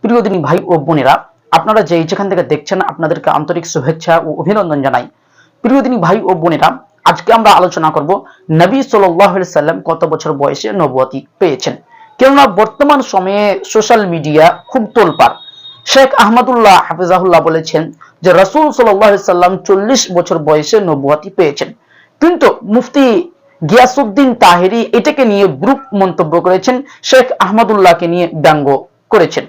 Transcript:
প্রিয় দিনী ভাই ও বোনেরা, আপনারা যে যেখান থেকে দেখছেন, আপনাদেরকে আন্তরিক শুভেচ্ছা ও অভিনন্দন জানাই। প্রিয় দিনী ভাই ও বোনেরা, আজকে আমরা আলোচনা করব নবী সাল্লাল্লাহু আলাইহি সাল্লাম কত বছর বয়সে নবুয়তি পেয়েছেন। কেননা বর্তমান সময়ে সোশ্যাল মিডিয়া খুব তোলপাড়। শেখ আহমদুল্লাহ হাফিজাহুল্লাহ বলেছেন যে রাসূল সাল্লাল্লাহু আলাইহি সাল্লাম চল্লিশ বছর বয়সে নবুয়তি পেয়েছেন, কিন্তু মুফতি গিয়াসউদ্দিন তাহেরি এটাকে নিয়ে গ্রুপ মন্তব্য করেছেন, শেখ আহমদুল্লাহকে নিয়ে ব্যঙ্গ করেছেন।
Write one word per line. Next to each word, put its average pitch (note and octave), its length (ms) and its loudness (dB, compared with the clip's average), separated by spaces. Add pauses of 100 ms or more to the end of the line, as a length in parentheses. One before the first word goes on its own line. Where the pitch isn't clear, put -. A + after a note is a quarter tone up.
প্রিয় A#3 180 0
দিনী F#3+ 220 -2
ভাই D3+ 220 -2
ও F3+ 120 -2
বোনেরা, C#3+ 520 0 (240)
আপনারা G3+ 300 0
যে E3 220 -2
যেখান G3 260 -4
থেকে F3 120 -2
দেখছেন, F#3 380 -4
আপনাদেরকে D#3+ 500 -4
আন্তরিক D#3+ 360 -4
শুভেচ্ছা D#3+ 520 -2
ও E3 220 -6
অভিনন্দন E3+ 420 -2
জানাই। B2+ 260 -2 (540)
প্রিয় C4 200 2
দিনী B3 140 -2
ভাই F#3 260 0
ও F#3+ 60 -6
বোনেরা, E3 500 -2 (260)
আজকে F3 280 0
আমরা A3+ 180 4
আলোচনা E3+ 400 0
করব D#3 340 -4 (260)
নবী F#3 320 2
সাল্লাল্লাহু F#3+ 480 2
আলাইহি F3+ 220 -4
সাল্লাম D3+ 300 -2
কত D#3+ 220 -4
বছর D#3+ 280 -4
বয়সে C#3+ 400 -4
নবুয়তি C3+ 540 -4 (120)
পেয়েছেন। - 380 -2 (420)
কেননা C4+ 280 4
বর্তমান B3 560 0
সময়ে G3 640 -2
সোশ্যাল A3 420 0
মিডিয়া D#3 600 0
খুব A3 260 -4
তোলপাড়। D#3 400 2 (520)
শেখ C4+ 280 2
আহমদুল্লাহ A3+ 680 4
হাফিজাহুল্লাহ F3 580 0
বলেছেন D#3+ 520 -2 (300)
যে F3+ 100 2
রাসূল A#3 400 2
সাল্লাল্লাহু G#3+ 400 2
আলাইহি G3 120 -2
সাল্লাম F3+ 340 2
চল্লিশ G3+ 540 0
বছর F3 260 -2
বয়সে D3+ 420 0
নবুয়তি D3+ 500 -4
পেয়েছেন, D3 420 -4 (480)
কিন্তু D#4+ 420 2
মুফতি A#3+ 680 0 (400)
গিয়াসউদ্দিন B3 640 2
তাহেরি F#3 580 2
এটাকে C#4 320 0
নিয়ে G3+ 220 2
গ্রুপ F3+ 340 -2 (140)
মন্তব্য E3+ 460 -2
করেছেন, F#3 420 0 (200)
শেখ B3+ 380 2
আহমদুল্লাহকে F#3+ 680 2
নিয়ে E3+ 280 -2
ব্যঙ্গ D3 500 0 (260)
করেছেন। D#3 380 0